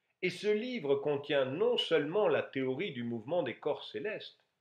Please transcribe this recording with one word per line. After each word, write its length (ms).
Et 80
ce 180
livre 480
contient 500
non 320
seulement 500
la 160
théorie 480
du 120
mouvement 400
des 140
corps 260
célestes, 600